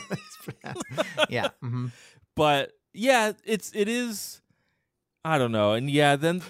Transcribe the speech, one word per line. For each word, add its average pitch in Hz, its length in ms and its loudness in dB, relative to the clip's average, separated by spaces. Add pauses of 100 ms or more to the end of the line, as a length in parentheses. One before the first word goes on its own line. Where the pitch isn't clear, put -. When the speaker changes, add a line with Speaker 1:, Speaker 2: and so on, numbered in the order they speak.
(100)
Speaker 1:
legs - 260 -10 (260)
bad. 135 140 -10 (540)
Yeah. 117 160 -2 (160)
Mm-hmm. 123 240 -6 (480)
Speaker 2:
But 147 380 2 (200)
yeah, 226 380 2 (120)
it's, 214 300 -2
it 202 140 0
is, 233 540 -6 (840)
I 160 140 2
don't 120 120 2
know. 104 220 4
And 127 160 -2
yeah, 143 280 4
then 165 320 0